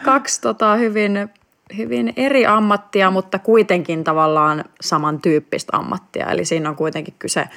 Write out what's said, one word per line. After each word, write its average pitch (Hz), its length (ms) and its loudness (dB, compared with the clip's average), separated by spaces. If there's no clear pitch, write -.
kaksi 269 360 0
tota 214 340 0
hyvin, 208 540 -2
hyvin 233 380 -4
eri 262 300 2
ammattia, 202 640 2
mutta 190 280 -2
kuitenkin 175 640 2
tavallaan 156 600 2
samantyyppistä 151 960 -2
ammattia. - 540 -6
Eli 170 140 -2
siinä 160 240 -2
on 151 60 -8
kuitenkin 156 440 -6
kyse - 260 -4